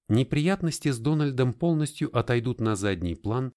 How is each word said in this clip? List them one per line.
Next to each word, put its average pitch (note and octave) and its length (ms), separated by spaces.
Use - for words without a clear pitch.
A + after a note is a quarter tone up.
неприятности D3+ 800
с A#2+ 100
Дональдом C3 540
полностью D3+ 640
отойдут A#2+ 460
на A2 140
задний F#2 400
план B2 420